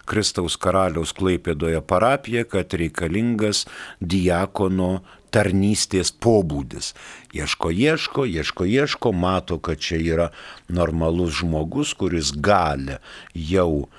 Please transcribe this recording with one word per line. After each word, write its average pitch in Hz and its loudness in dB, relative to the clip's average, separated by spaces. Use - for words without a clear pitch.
Kristaus 95 -2
Karaliaus 90 0
Klaipėdoje 82 0
parapija, 117 0
kad 92 -4
reikalingas 104 0
diakono 92 2
tarnystės 98 2
pobūdis. 80 2
Ieško, - -2
ieško, 143 0
ieško, 87 -2
ieško, 127 2
mato, 90 0
kad 80 -4
čia 82 -2
yra 82 2
normalus 82 0
žmogus, 82 -2
kuris 82 -2
gali 73 2
jau, 82 2